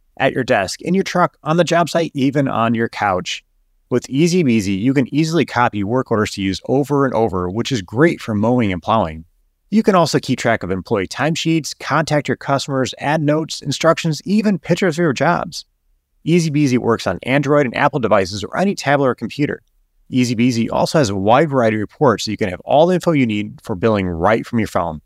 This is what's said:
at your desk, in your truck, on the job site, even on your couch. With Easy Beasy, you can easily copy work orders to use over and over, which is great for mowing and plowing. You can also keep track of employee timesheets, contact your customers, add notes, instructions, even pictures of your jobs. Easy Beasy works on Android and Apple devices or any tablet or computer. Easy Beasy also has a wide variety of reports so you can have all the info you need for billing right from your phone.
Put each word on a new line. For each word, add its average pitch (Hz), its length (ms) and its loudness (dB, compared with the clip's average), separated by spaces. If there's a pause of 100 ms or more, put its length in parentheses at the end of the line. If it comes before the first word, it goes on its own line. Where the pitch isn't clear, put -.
(160)
at 135 160 0
your 135 100 -2
desk, 107 380 -2
in 180 140 -2
your 190 100 2
truck, 175 380 0
on 156 160 0
the 175 60 4
job 165 260 0
site, 165 240 -2
even 135 340 0
on 113 260 0
your 113 140 -2
couch. 92 560 -4 (460)
With 123 180 -2
Easy 170 340 2
Beasy, 113 300 2
you 110 220 0
can 131 200 0
easily 160 300 0
copy 113 400 -2
work 123 260 -2
orders 107 200 0
to - 100 -8
use 95 240 -2
over 139 400 0
and 123 80 0
over, 92 380 0
which 113 220 -4
is 113 100 -2
great 135 400 0
for 113 120 -4
mowing 107 380 0
and 87 100 -4
plowing. 85 440 -2 (440)
You 214 120 2
can 208 120 2
also 165 240 2
keep 127 200 -2
track 113 240 0
of 87 80 -4
employee 95 360 -2
timesheets, 160 720 -2
contact 151 500 -2
your 123 80 0
customers, 135 640 -2
add 151 240 0
notes, 151 400 -2
instructions, 160 640 0
even 202 320 0
pictures 175 380 -2
of 175 60 0
your 151 120 2
jobs. 160 500 -2 (600)
Easy 165 260 2
Beasy 139 260 2
works 110 300 0
on 92 160 -2
Android 143 420 2
and 113 100 -4
Apple 143 240 0
devices 101 460 0
or - 100 -10
any 190 200 0
tablet 143 320 0
or 120 80 0
computer. - 480 -6 (480)
Easy 123 240 0
Beasy 117 340 0
also - 300 0
has 131 100 4
a 98 80 -4
wide 120 320 4
variety 117 280 2
of 107 40 -4
reports 107 460 0
so 110 40 -4
you 101 60 -4
can 104 140 -2
have 90 160 -8
all 147 200 4
the 185 100 2
info 170 160 0
you 139 120 2
need 107 380 -4
for 113 120 -8
billing 101 320 0
right 90 380 0
from 120 140 -4
your 104 100 -2
phone. 85 380 -4